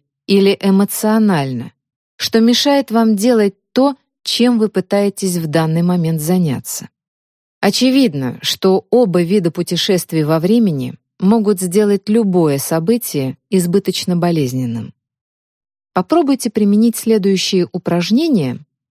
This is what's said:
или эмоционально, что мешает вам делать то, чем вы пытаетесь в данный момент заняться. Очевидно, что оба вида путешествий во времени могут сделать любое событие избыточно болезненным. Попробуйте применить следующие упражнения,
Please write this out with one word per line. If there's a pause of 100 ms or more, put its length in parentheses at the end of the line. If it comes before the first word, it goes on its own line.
(280)
или
эмоционально, (420)
что
мешает
вам
делать (180)
то, (260)
чем
вы
пытаетесь
в
данный
момент
заняться. (720)
Очевидно,
что
оба
вида
путешествий
во
времени (240)
могут
сделать
любое
событие (120)
избыточно
болезненным. (1000)
Попробуйте
применить
следующие
упражнения, (300)